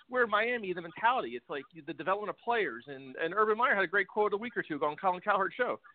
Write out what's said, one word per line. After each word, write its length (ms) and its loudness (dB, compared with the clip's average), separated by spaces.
where 160 2
Miami, 480 0
the 80 -6
mentality, 500 0
it's 180 -10
like 140 -6
the 80 -8
development 380 -2
of 80 -8
players. 480 -2
And, 300 -12
and 160 -2
Urban 240 4
Meyer 180 4
had 80 2
a 40 0
great 200 0
quote 260 0
a 40 -2
week 200 -6
or 60 -2
two 140 -4
ago 100 2
on 80 0
Colin 260 0
Cowherd's 320 2
show. 260 -2